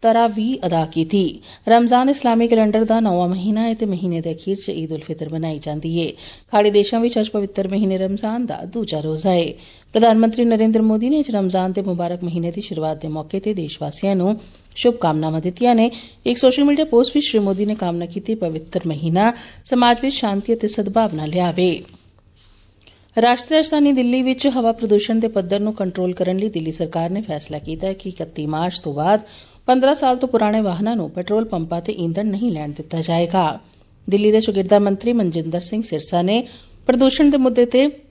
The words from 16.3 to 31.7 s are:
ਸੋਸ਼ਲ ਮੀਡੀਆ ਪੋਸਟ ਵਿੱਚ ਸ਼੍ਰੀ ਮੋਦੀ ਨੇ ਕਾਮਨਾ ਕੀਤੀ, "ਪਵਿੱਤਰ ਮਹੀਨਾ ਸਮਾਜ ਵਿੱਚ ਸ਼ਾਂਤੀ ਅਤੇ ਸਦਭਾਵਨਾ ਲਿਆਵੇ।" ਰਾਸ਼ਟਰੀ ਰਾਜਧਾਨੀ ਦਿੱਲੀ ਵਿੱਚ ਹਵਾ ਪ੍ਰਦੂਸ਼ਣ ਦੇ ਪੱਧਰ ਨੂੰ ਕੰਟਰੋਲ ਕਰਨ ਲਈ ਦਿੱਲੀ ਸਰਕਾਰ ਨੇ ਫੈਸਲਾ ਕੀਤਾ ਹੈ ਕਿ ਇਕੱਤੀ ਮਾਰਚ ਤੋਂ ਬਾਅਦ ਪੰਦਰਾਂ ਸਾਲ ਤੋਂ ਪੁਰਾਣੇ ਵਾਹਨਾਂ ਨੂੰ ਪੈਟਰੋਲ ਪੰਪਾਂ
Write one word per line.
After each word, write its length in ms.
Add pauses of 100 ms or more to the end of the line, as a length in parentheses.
ਸੋਸ਼ਲ 260
ਮੀਡੀਆ 220
ਪੋਸਟ 300
ਵਿੱਚ 100
ਸ਼੍ਰੀ 140
ਮੋਦੀ 260
ਨੇ 100
ਕਾਮਨਾ 300
ਕੀਤੀ, 300
"ਪਵਿੱਤਰ 520
ਮਹੀਨਾ 460 (320)
ਸਮਾਜ 360
ਵਿੱਚ 140
ਸ਼ਾਂਤੀ 380
ਅਤੇ 140
ਸਦਭਾਵਨਾ 580
ਲਿਆਵੇ।" 580 (1400)
ਰਾਸ਼ਟਰੀ 360
ਰਾਜਧਾਨੀ 340
ਦਿੱਲੀ 300
ਵਿੱਚ 260
ਹਵਾ 240
ਪ੍ਰਦੂਸ਼ਣ 440
ਦੇ 120
ਪੱਧਰ 320
ਨੂੰ 140
ਕੰਟਰੋਲ 400
ਕਰਨ 240
ਲਈ 120
ਦਿੱਲੀ 220
ਸਰਕਾਰ 380
ਨੇ 120
ਫੈਸਲਾ 380
ਕੀਤਾ 280
ਹੈ 60
ਕਿ 160
ਇਕੱਤੀ 360
ਮਾਰਚ 340
ਤੋਂ 140
ਬਾਅਦ 280 (440)
ਪੰਦਰਾਂ 300
ਸਾਲ 220
ਤੋਂ 120
ਪੁਰਾਣੇ 320
ਵਾਹਨਾਂ 340
ਨੂੰ 140
ਪੈਟਰੋਲ 360
ਪੰਪਾਂ 360